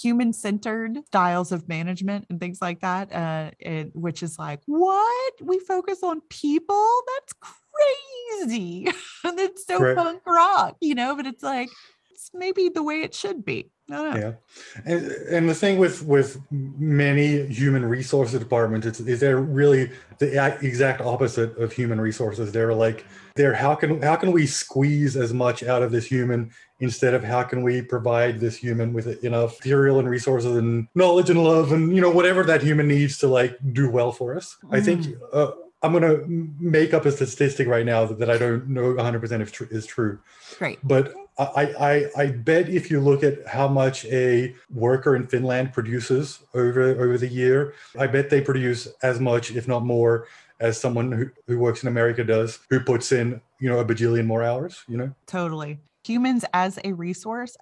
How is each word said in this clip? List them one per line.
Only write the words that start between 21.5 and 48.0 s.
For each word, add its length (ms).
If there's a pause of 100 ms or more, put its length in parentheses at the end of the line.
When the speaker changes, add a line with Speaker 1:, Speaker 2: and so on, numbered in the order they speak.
Speaker 2:
of 140
human 300
resources. 500
They're 220
like, 320 (300)
they're, 180
"How 220
can, 260
how 160
can 160
we 120
squeeze 680
as 180
much 300
out 200
of 80
this 140
human 460 (300)
instead 320
of 100
how 200
can 200
we 180
provide 600
this 160
human 340
with 320
enough 360
material 400
and 100
resources 480
and 360
knowledge 360
and 120
love 300
and, 240
you 60
know, 100
whatever 320
that 180
human 280
needs 300
to, 80
like, 300 (140)
do 180
well 220
for 240
us?" 220 (120)
I 120
think, 240
Speaker 1:
Mm. 140 (120)
Speaker 2:
uh, 200 (320)
I'm 100
gonna 220
m-, 440
make 340
up 120
a 60
statistic 580
right 160
now 200
that, 140
that 100
I 80
don't 300
know 180 (120)
a 60
hundred 180
percent 220
if 100
tr-, 180
is 140
true. 340 (380)
Speaker 1:
Great. 260
Speaker 2:
But 300 (240)
I, 60
I, 460
I, 160 (120)
I 140
bet 360
if 220
you 100
look 240
at 220
how 220
much 380
a 500 (180)
worker 420
in 120
Finland 460
produces 680 (160)
over, 440
over 200
the 80
year, 480 (200)
I 120